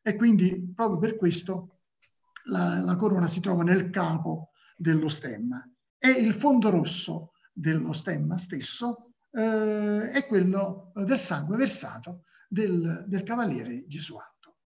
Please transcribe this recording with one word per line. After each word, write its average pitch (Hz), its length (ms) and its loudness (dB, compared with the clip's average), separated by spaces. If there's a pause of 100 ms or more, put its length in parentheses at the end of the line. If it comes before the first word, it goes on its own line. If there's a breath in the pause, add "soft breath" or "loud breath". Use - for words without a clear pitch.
E 208 140 0
quindi 190 600 4
proprio 202 240 0
per 214 180 0
questo - 640 -2 (640)
la, 180 360 0
la 180 140 0
corona 190 320 2
si 160 140 -4
trova 175 240 0
nel 180 260 2
capo 160 600 -4 (260 soft breath)
dello 160 320 2
stemma. 123 520 -6 (380)
E 262 100 4
il 240 260 4
fondo 247 360 4
rosso - 640 -2 (200 soft breath)
dello 160 400 0
stemma 156 460 -4
stesso, - 760 -6 (180)
eh, 214 800 0
è 277 160 0
quello 190 680 0
del 208 240 0
sangue 160 380 -4
versato 180 680 -4 (260 soft breath)
del, 175 600 0
del 190 160 -2
cavaliere 202 640 -4
Gesualdo. - 800 -16